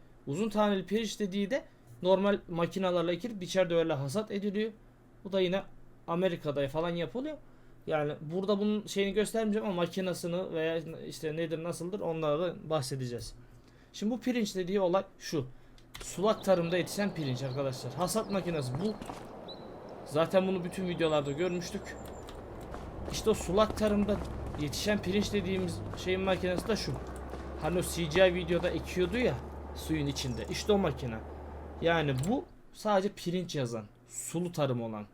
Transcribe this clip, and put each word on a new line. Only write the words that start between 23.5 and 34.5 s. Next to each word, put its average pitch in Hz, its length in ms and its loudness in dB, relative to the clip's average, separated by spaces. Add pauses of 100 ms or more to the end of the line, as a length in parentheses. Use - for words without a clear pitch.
tarımda 208 380 4 (440)
yetişen 202 420 0
pirinç 196 300 2
dediğimiz 185 480 0 (240)
şeyin 185 160 2
makinesi 180 480 0
de 214 80 2
şu. - 160 -2 (720)
Hani 165 160 2
o 170 40 2
C - 220 -2
G 180 240 8
I 175 60 4
videoda 170 360 0
ekiyordu 180 480 0
ya 196 160 4 (420)
suyun 156 300 0
içinde. 127 440 -2
İşte - 220 2
o 202 60 8
makine. 131 400 0 (640)
Yani 156 340 4 (140)
bu 269 160 0 (280)
sadece 202 400 4
pirinç 175 420 -4
yazan, 117 300 -2 (240)
sulu 175 440 -4